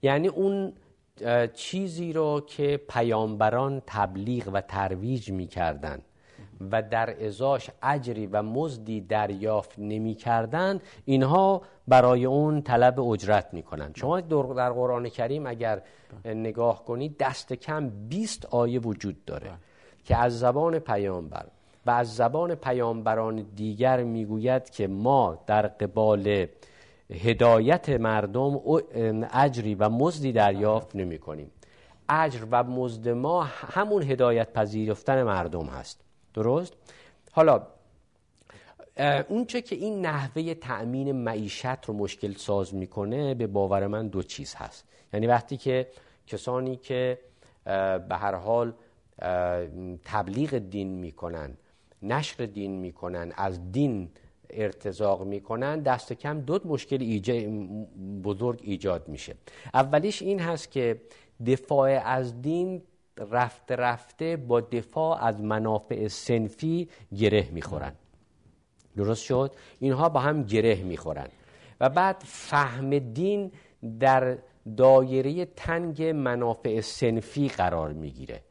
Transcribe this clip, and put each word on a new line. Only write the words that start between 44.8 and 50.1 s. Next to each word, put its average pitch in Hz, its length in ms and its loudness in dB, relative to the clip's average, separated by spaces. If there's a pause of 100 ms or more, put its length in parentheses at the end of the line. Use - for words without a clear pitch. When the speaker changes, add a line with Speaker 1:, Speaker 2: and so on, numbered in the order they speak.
Speaker 1:
یعنی 107 140 0
وقتی 120 300 2
که 127 300 -2 (400)
کسانی 127 500 -4
که، 127 420 -2 (480)
اه، 95 320 0
به 92 180 -6
هر 101 180 -2
حال، 113 380 0 (460)
اه، 90 460 -2 (400)
تبلیغ 107 500 -4